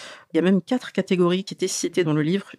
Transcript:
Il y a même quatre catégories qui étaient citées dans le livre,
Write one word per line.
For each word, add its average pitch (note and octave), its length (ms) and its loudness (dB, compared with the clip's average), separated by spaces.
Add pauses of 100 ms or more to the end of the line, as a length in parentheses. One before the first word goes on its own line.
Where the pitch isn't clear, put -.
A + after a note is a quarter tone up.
(340)
Il D#3+ 40 2
y - 20 2
a D#3 40 2
même F#3 180 4
quatre - 300 -4
catégories F#3 540 0
qui - 80 -12
étaient F#3 160 -6
citées F3+ 340 -2
dans D#3+ 100 0
le D3+ 80 2
livre, F3 240 0 (140)